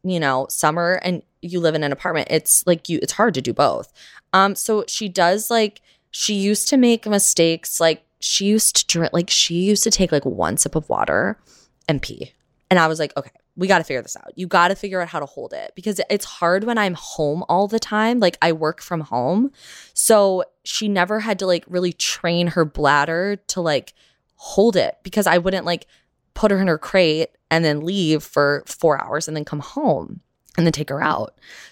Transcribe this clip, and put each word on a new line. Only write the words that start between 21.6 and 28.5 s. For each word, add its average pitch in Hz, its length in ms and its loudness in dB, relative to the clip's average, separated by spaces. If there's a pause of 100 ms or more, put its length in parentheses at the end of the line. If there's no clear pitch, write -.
really 180 280 -2
train 175 540 -2
her 165 180 0
bladder 151 720 0
to, - 260 -8
like, 151 320 -2 (400)
hold 202 420 2
it, 107 260 -2
because 190 240 -2
I 175 120 4
wouldn't, 185 260 -2
like, 170 220 -4 (480)
put 214 160 2
her 196 100 2
in 196 60 0
her 165 100 2
crate 160 540 0 (200)
and 165 140 2
then 147 160 0
leave 160 420 0
for 143 440 0